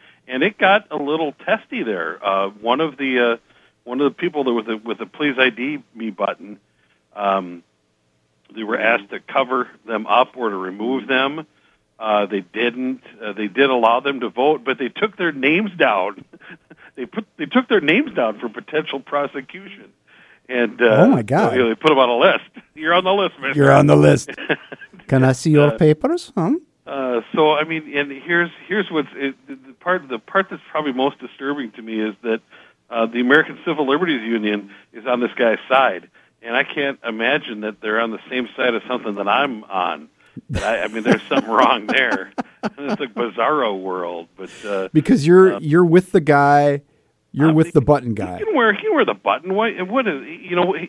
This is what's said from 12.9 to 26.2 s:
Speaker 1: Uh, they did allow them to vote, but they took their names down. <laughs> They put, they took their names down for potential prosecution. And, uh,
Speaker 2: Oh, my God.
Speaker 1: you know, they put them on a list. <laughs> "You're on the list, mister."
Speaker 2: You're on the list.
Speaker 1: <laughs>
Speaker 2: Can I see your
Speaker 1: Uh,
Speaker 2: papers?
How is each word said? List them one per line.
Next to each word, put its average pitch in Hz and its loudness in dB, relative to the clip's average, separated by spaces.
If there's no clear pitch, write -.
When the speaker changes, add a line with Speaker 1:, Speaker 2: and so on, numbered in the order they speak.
Speaker 1:
Uh, 107 -8
they 107 -6
did 131 0
allow 120 2
them 139 -4
to 117 -4
vote, 131 0
but 127 -2
they 127 -4
took 208 -4
their 175 -2
names 156 0
down. 104 0
<laughs> - -20
They 127 -8
put, - -10
they 175 -8
took 247 0
their 214 2
names 196 0
down 110 -2
for 123 -8
potential 147 -8
prosecution. 147 -8
And, 120 -2
uh, 123 4
Speaker 2:
Oh, 202 8
my 180 4
God. 143 0
Speaker 1:
you - 4
know, 113 2
they 110 0
put 156 0
them 143 6
on 127 6
a 120 0
list. 143 4
<laughs> - -20
"You're 156 -2
on 185 2
the 185 0
list, 196 0
mister." 139 -2
Speaker 2:
You're 139 8
on 143 6
the 147 6
list. 147 4
Speaker 1:
<laughs> - -20
Speaker 2:
Can 131 4
I 131 4
see 156 -2
your 147 4
Speaker 1:
Uh, - -8
Speaker 2:
papers? 160 2